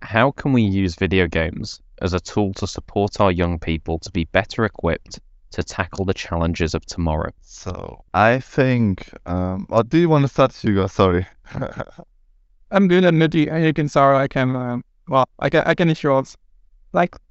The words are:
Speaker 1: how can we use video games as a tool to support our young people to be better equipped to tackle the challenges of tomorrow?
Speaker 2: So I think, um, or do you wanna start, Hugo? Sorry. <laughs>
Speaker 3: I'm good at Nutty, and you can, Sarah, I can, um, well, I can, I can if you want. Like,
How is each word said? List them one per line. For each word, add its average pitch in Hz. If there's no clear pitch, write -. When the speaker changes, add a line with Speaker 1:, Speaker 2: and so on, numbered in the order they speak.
Speaker 1:
how 117
can 139
we 120
use 95
video 92
games 82
as 90
a 90
tool 101
to -
support -
our 98
young 87
people 82
to -
be 85
better -
equipped -
to -
tackle -
the 92
challenges 82
of 78
tomorrow? 78
Speaker 2:
So -
I 113
think, 123
um, 92
or 117
do 123
you 170
wanna 143
start, 131
Hugo? 98
Sorry. 90
<laughs> -
Speaker 3:
I'm 196
good 180
at 170
Nutty, 160
and 160
you 156
can, 147
Sarah, 139
I 135
can, 127
um, 123
well, 131
I 139
can, 156
I 165
can 170
if 156
you 147
want. 135
Like, 175